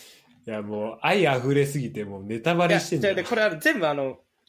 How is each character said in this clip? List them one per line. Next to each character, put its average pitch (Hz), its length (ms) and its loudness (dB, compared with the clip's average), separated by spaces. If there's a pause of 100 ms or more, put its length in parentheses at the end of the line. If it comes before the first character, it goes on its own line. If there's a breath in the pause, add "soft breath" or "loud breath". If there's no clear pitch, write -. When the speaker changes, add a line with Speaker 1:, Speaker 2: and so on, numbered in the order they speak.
(460 loud breath)
Speaker 1:
い 113 40 -10
や、 107 120 -6
も 104 320 -6
う - 80 -16
愛 170 260 4
あ 131 120 2
ふ 135 140 0
れ 143 120 4
す 143 120 -4
ぎ 123 140 -4
て、 107 120 -6
も 98 160 -10
う 98 40 -12
ネ 113 160 -6
タ 170 160 2
バ 175 100 4
レ 180 140 4
し - 100 -6
て 165 80 0
ん - 20 -4
じ 202 60 2
ゃ 196 40 4
ん。 190 40 2
Speaker 2:
い - 20 -6
や、 185 40 0
違 - 20 0
う、 - 20 -10
で、 - 60 -8
こ 240 60 -2
れ 220 60 2
あ 214 80 2
の、 156 100 -6
全 302 180 2
部 170 80 0
あ 147 80 0
の、 135 240 -4 (300)